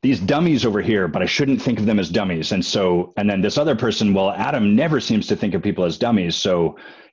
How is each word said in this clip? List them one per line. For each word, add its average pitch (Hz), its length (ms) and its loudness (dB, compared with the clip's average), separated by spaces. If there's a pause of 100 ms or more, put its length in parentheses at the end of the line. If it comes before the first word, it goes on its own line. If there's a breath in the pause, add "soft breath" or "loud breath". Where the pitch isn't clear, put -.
these 123 180 2
dummies 143 440 2
over 104 160 0
here, 95 280 0
but 90 140 -2
I 90 40 0
shouldn't 139 340 0
think 117 200 -2
of 104 60 0
them 107 120 2
as 87 120 -2
dummies." 87 420 -2
And 92 120 0
so, 90 520 0
and 104 120 0
then 98 120 0
this 101 180 0
other 147 160 2
person, 110 400 0
"Well, 95 160 2
Adam 113 460 0
never 151 240 2
seems 110 280 -2
to 104 80 0
think 101 180 -2
of 85 80 -2
people 95 220 -2
as 82 140 -2
dummies. 98 380 0
So 87 400 0 (360 loud breath)